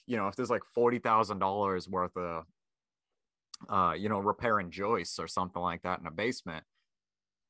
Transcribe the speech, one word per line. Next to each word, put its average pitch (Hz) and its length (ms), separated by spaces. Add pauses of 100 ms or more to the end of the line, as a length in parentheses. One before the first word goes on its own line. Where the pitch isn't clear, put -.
you 120 100
know, 101 120
if 101 80
there's, 123 140
like, 110 140
forty 120 360
thousand 110 400
dollars 95 480
worth 90 280
of, 85 300 (1200)
uh, 92 280
you 98 120
know, 107 100
repairing 101 520
joists 95 480
or 82 100
something 90 340
like 87 200
that 90 180
in 82 60
a 80 40
basement, 90 540 (840)